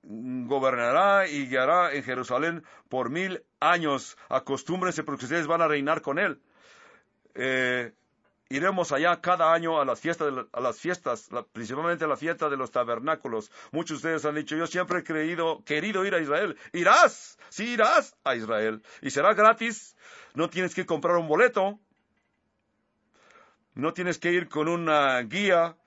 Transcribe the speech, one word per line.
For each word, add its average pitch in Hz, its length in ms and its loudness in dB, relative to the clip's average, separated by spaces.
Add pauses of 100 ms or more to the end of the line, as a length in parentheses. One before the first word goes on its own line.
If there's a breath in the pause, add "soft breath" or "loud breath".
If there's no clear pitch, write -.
gobernará 127 1160 2
y 143 220 -6
guiará 143 440 2
en 143 120 -6
Jerusalén 127 580 -4 (260 loud breath)
por 123 220 -2
mil 180 320 -4 (160)
años. 156 580 0 (120 loud breath)
Acostúmbrense 160 760 -2
porque 139 220 -6
ustedes 151 240 -2
van 165 140 2
a 160 40 4
reinar 151 340 0
con 147 200 -4
él. 175 200 -2 (960 soft breath)
Eh, 127 580 -2 (560)
iremos 175 440 0
allá 165 280 2
cada 170 320 2
año 165 280 2
a 139 40 2
las 123 140 -2
fiestas 165 300 -2
de 139 40 -2
la, 127 200 -6
a 123 80 -6
las 123 180 -4
fiestas, 160 540 -6
la, 117 100 -6
principalmente 143 640 -4
a - 20 -2
la 143 100 0
fiesta 156 320 -4
de 139 80 -2
los 131 140 -6
tabernáculos. 120 800 -4 (220 loud breath)
Muchos 156 280 -6
de 160 140 -2
ustedes 147 100 -4
han 151 120 -2
dicho, 151 200 -6
"Yo 165 120 -2
siempre 180 320 -2
he - 40 -14
creído, 160 600 -4
querido 190 420 -2
ir 196 80 -2
a 170 60 2
Israel." 160 360 -2 (160 loud breath)
Irás, 226 640 4 (120 loud breath)
sí 233 240 -6
irás 240 500 2
a 131 140 0
Israel. 110 460 -2 (200 loud breath)
Y 135 80 -4
será 156 240 2
gratis. 220 600 2 (380 loud breath)
No 165 140 0
tienes 175 240 -2
que 185 140 -4
comprar 170 300 0
un 165 100 0
boleto. 202 540 2 (1900 soft breath)
No 147 180 -2
tienes 175 260 -4
que 175 120 0
ir 175 180 0
con 151 200 -2
una 151 540 2
guía. 170 540 2 (100)